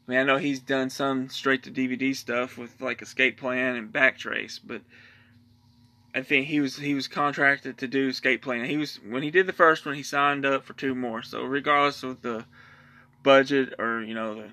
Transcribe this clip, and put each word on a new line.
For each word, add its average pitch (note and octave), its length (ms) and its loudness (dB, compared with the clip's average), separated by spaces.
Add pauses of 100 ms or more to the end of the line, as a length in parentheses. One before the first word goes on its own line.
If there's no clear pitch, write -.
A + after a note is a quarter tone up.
mean, B2+ 120 2
I C3+ 60 4
know C#3 140 4
he's C#3+ 220 -2
done C3+ 280 -2
some C3 400 -2
straight C3 360 0
to - 60 -14
D C3 160 -2
V B2+ 100 -2
D C3+ 180 -2
stuff B2 420 -4
with, A#2+ 240 -16
like, B2 220 -6
Escape B2+ 360 0
Plan B2+ 380 -2
and A2 160 -10
Backtrace, A2+ 720 0
but E2 160 -10 (1300)
I C3 100 -4
think C#3 260 2
he D3+ 120 0
was, C3+ 160 -2
he C#3+ 180 -2
was C3+ 120 -4
contracted C#3 720 -2
to C3+ 80 -6
do C3+ 220 0
Escape B2+ 340 -2
Plan. B2 220 -4
He C#3 120 -4
was, D3+ 200 -6 (120)
when B2 140 -4
he D3+ 80 -6
did F#3 160 4
the F#3 60 -4
first D#3+ 340 6
one, C#3+ 80 -6
he D3 80 -8
signed C#3+ 420 0
up C3+ 200 2
for - 80 -18
two C3+ 220 -4
more. A#2+ 280 -4
So A#2 220 -8
regardless C#3+ 580 2
of C3 200 -10
the A#2 220 -6 (760)
budget C3+ 560 6
or, A2+ 240 -2
you A2 120 -8
know, A2 200 -6
the, G#2+ 180 -12